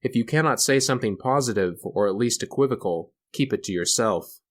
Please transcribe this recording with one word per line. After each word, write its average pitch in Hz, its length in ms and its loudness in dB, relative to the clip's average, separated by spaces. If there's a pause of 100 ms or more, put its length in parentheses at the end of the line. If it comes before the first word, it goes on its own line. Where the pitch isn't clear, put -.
If - 140 -4
you 117 100 2
cannot 151 360 2
say 135 180 4
something 120 380 0
positive, 113 680 0
or - 240 0
at 95 80 2
least 117 280 0
equivocal, 104 680 -2 (200)
keep 135 180 -2
it 101 120 -2
to - 80 -8
yourself. 90 680 -2 (120)